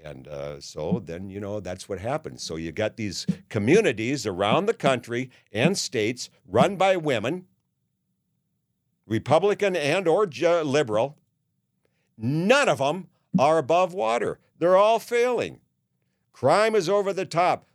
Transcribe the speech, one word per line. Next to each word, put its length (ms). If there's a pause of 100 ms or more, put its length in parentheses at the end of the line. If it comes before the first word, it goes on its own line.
And, 240
uh, 320
so 460
then, 240
you 100
know, 220
that's 260
what 120
happens. 440
So 140
you 160
got 240
these 280 (220)
communities 800
around 400
the 80
country 560 (240)
and 240
states 520 (160)
run 300
by 220
women, 480 (1600)
Republican 720
and 280
or 200
ju-, 360
liberal. 560 (1000)
None 500
of 140
'em 260 (320)
are 180
above 360
water. 460 (200)
They're 160
all 240
failing. 640 (720)
Crime 420
is 140
over 240
the 120
top. 500